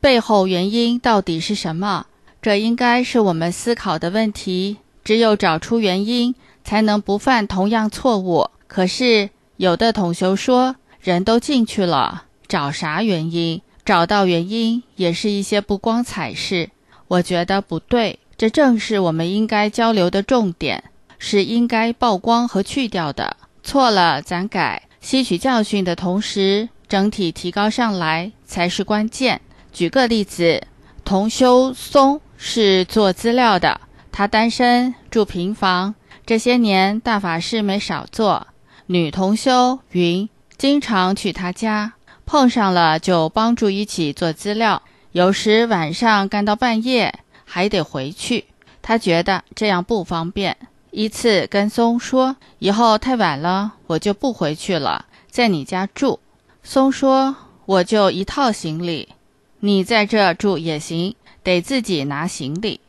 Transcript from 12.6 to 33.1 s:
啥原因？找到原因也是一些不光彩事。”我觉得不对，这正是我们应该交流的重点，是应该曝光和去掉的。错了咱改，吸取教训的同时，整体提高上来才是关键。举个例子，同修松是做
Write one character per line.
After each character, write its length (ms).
啥 300
原 300
因？ 280
找 220
到 200
原 240
因 320
也 160
是 180
一 120
些 180
不 180
光 260
彩 300
事。” 360
我 120
觉 220
得 160
不 200
对， 400
这 120
正 300
是 200
我 120
们 180
应 180
该 220
交 220
流 180
的 120
重 320
点， 300
是 260
应 240
该 260
曝 240
光 300
和 160
去 240
掉 240
的。 240
错 260
了 320
咱 260
改， 360
吸 220
取 140
教 260
训 200
的 120
同 260
时， 480
整 240
体 200
提 200
高 180
上 280
来 340
才 240
是 140
关 260
键。 320
举 160
个 180
例 160
子， 420
同 260
修 440
松 480
是 480
做 280